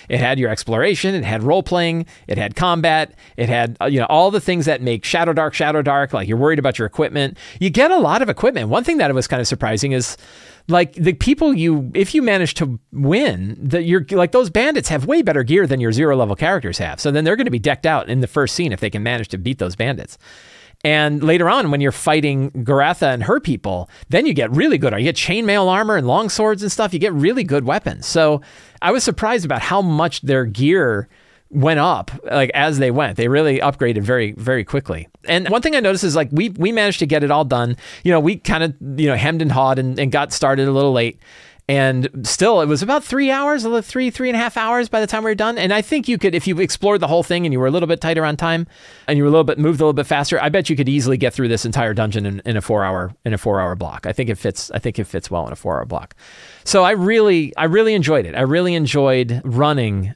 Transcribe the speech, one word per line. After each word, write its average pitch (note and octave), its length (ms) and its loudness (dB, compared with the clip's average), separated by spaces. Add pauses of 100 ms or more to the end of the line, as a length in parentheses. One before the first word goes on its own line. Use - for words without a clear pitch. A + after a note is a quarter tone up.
it A#2+ 100 0
had B2+ 200 0
your A#2+ 100 0
exploration, C#3+ 640 -2
it D#3 100 -2
had G#2+ 200 -4
role D#3+ 180 2
playing, E3+ 460 -2 (200)
it - 120 -4
had G#2 160 -4
combat, E3 580 0 (240)
it A#2+ 100 -2
had, A#2+ 320 -2
uh, G2 60 -2
you C#3 140 2
know, A#2 100 0
all F3 220 4
the G3+ 100 0
things F3 240 -2
that C#3+ 160 0
make A#2+ 240 -2
Shadow E3+ 280 0
Dark, D#3 200 0
Shadow D3+ 300 0
Dark. C#3 300 0
Like, G2 140 -4
you're G#2+ 80 0
worried D3 220 2
about C3 220 0
your A2 80 -2
equipment. C#3+ 500 -2 (220)
You F#3+ 100 0
get B3 220 4
a F#4 80 4
lot G#3 240 2
of A3+ 60 0
equipment. G3 400 0
One F3+ 140 0
thing E4 140 0
that D3 160 2
was B2+ 140 0
kind C3 120 -2
of A#2+ 80 -2
surprising A2+ 440 -2
is, B2+ 260 -2 (520)
like, F3 260 2
the F3 180 0
people C#4+ 400 2
you, D#3+ 400 0
if G3 200 0
you D#4 80 2
manage G3 340 0
to C3 220 -4 (140)
win, C#3 640 0
that E3 260 -2
you're, E3+ 280 2
like, F3+ 220 2
those B3 160 4
bandits B3 400 0
have C#3+ 160 -2
way D4+ 160 2
better D#3 200 2
gear D#3+ 240 4
than C3 140 0
your A2+ 140 0
zero C#3 240 2
level G#2 180 0
characters E3 420 -2
have. E2 220 -6
So D3+ 100 -2
then D3 140 2
they're F3 140 2
gonna B3+ 120 -2
be B2+ 80 -2
decked C3+ 280 -2
out D#3 240 0
in B2 100 0
the B2 80 0
first C3+ 260 -2
scene D3 200 -4
if F2+ 80 -8
they G#2+ 80 -2
can G2+ 120 -6
manage A#2 280 -4
to - 80 -6
beat A#2+ 220 -4
those F2+ 180 -4
bandits. A#2 400 -6 (640)
And D3+ 400 0
later E3+ 260 2
on, G#3+ 220 2
when C#3+ 80 0
you're C#3 140 0
fighting D3 560 0 (160)
Garatha C#3 420 2
and B2 160 0
her A3+ 160 0
people, F#2+ 500 -4 (200)
then B3 160 2
you D4+ 80 0
get A#2+ 180 -2
really G3 260 2
good. C3+ 140 0
You G#2 120 0
get D3+ 120 0
chainmail G3+ 520 0
armor G#3 280 2
and C#3+ 100 0
long F3 220 2
swords G#3+ 360 0
and G3 80 -4
stuff. G#3 220 -2
You E3+ 60 -4
get F#3 140 0
really F#3 320 0
good C#3+ 180 0
weapons. D3 420 -4
So D3+ 360 2 (400)
I F3+ 100 2
was A#3+ 140 -2
surprised A3 400 -2
about C3+ 160 -4
how G3 200 0
much D#3+ 400 0
their C3 220 0
gear A#2+ 640 0 (420)
went D3+ 300 2
up, C#3+ 320 0 (140)
like, C3+ 280 0
as D3 240 0
they C3 140 2
went. A#2+ 240 -2
They A#2+ 140 0
really C#3+ 300 2
upgraded A#2+ 420 0
very, A2 320 0
very A#2+ 320 -2
quickly. E2+ 420 -6 (220)
And - 180 0
one A3 140 0
thing D#4 160 0
I - 20 2
noticed G3 240 0
is, E3+ 100 0
like, D3+ 160 2
we, E3 200 0
we F#3+ 240 -2
managed G#3 260 0
to E3 60 0
get D3 180 0
it C#3+ 80 0
all D3+ 140 2
done. A#2+ 320 -2 (260)
You F3 80 2
know, E3 80 6
we E3 160 2
kinda, D#3+ 400 -2 (260)
you D3+ 60 4
know, C3+ 80 2
hemmed D#3+ 260 -2
and D3+ 120 2
hawed C3 260 2
and, B2+ 180 -2
and C3+ 140 -2
got D3 220 -2
started C3+ 340 2
a C#3 60 0
little C#3 180 2
late. A#2 300 0 (480)
And C3 560 0
still, G3+ 360 2
it D#3+ 60 0
was D3 140 0
about C4+ 220 0
three C4+ 260 0
hours, C#4 360 -2
a - 20 -4
little, A#3 140 0
three, B3+ 280 -4
three B3+ 200 -4
and A#3+ 80 0
a - 20 0
half A#3 160 -4
hours A#3 320 0
by A3 140 0
the G#3+ 60 0
time A3 180 -4
we A3 60 2
were G#3+ 40 0
done. A3 220 -2
And F#3 160 0
I G#3+ 80 2
think C#4 260 -4
you A#3+ 100 0
could, F3+ 160 2
if E3+ 140 -2
you F3+ 140 0
explored G3 400 0
the E3 60 0
whole E3 160 2
thing F3 220 -2
and D#3+ 60 0
you B2+ 80 0
were C3 80 2
a C3 40 2
little E3+ 160 0
bit E3 120 0
tighter D#3+ 240 -2
on D3+ 140 -2
time E3 300 -2 (380)
and C#3+ 120 0
you C#3+ 80 4
were - 20 4
a C#3+ 40 6
little D#3 120 6
bit, D3 160 0
moved D3 220 2
a - 20 6
little D3+ 80 6
bit C#3 140 -2
faster, D3 360 0
I D3+ 60 2
bet D#3+ 220 0
you D#3 80 0
could C3+ 100 0
easily C3+ 300 0
get B2 160 0
through B2 160 -2
this A#2 160 -2
entire A2+ 280 0
dungeon G#2+ 320 -2
in, G2 200 -6
in A#2 100 -2
a G#2+ 60 0
four G#2 240 0
hour, F#2 280 -4 (120)
in A2 80 0
a G#2 40 0
four G2+ 220 0
hour F2+ 160 -2
block. - 300 -10
I - 80 -4
think B2 160 -2
it G#2+ 60 -2
fits, - 360 -6
I - 80 -6
think A#2 180 -4
it A2 60 -4
fits - 260 -8
well E2+ 160 -4
in A#1 60 -10
a - 60 -10
four F2+ 200 -6
hour A#1+ 60 -6
block. - 320 -10 (480)
So F#3 220 4
I F#3 60 4
really, G3+ 680 2
I D#3+ 80 0
really G#3+ 300 2
enjoyed C#3+ 300 2
it. E2 80 -10
I A#2+ 100 -2
really F3 300 2
enjoyed C3 680 0
running A#2 720 0